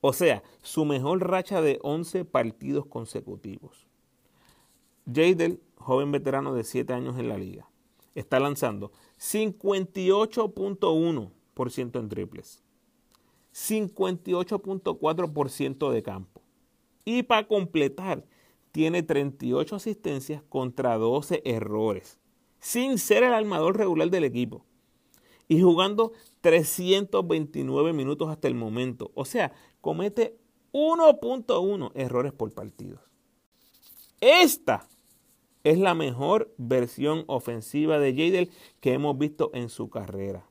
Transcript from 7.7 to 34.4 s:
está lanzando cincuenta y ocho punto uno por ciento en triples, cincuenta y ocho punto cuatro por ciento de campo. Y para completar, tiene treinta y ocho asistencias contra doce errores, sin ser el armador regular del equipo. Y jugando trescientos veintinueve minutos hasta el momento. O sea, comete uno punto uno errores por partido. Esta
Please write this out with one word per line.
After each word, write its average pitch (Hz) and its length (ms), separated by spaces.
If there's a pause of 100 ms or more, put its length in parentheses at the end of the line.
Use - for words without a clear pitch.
está - 260
lanzando 127 520 (260)
cincuenta 196 840
y 185 120
ocho 214 420
punto 196 380
uno 160 400 (220)
por 127 180
ciento 123 280
en 110 80
triples, - 560 (880)
cincuenta 190 800
y 180 40
ocho 180 260
punto 190 380
cuatro 160 360
por 143 160
ciento 135 420
de 113 120
campo. 95 380 (600)
Y 240 200
para 214 240
completar, 170 800 (460)
tiene 160 320
treinta 143 420
y 123 80
ocho 151 220
asistencias 151 680
contra 127 540
doce 131 480
errores, 107 720 (400)
sin 254 380
ser 214 260
el 247 100
armador 190 440
regular 175 320
del 180 140
equipo. 120 420 (840)
Y 160 140
jugando 196 500 (300)
trescientos 180 840
veintinueve 147 680
minutos 147 360
hasta 151 180
el 123 80
momento. 120 580
O 135 120
sea, 202 280 (280)
comete 196 560 (340)
uno 311 480
punto 240 420
uno 185 340
errores 131 380
por 110 200
partido. - 460 (1200)
Esta 269 680 (760)